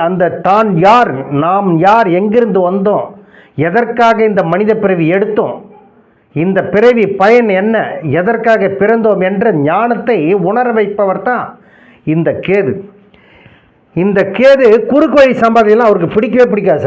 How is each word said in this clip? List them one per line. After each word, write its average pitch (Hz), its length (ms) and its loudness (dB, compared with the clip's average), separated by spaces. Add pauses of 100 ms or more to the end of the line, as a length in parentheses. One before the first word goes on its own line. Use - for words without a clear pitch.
அந்த 180 220 -2 (200)
தான் 214 220 2 (160)
யார், 233 260 4 (320)
நாம் 190 260 0 (140)
யார், 214 240 2 (100)
எங்கிருந்து 208 480 0
வந்தோம், 190 400 -2 (640)
எதற்காக 226 500 0 (120)
இந்த 190 120 0 (100)
மனித 214 200 0 (100)
பிறவி 180 240 0 (100)
எடுத்தோம், 196 400 -4 (880)
இந்த 190 160 -2 (140)
பிறவி 233 300 2 (160)
பயன் 226 300 2 (100)
என்ன, 220 160 0 (440)
எதற்காக 220 480 0 (120)
பிறந்தோம் 214 480 0
என்ற 202 240 0 (160)
ஞானத்தை 226 500 -2 (320)
உணர 247 160 -2 (120)
வைப்பவர் 196 500 -4
தான் 233 180 -4 (680)
இந்த 160 160 0 (180)
கேது. 185 260 0 (1300)
இந்த 196 160 0 (180)
கேது 262 300 4 (220)
குறுக்கு 294 300 2
வழி 262 140 4 (100)
சம்பாதியெல்லாம் 226 460 4
அவருக்கு 180 260 -2
பிடிக்கவே 240 360 2
பிடிக்காது 175 340 0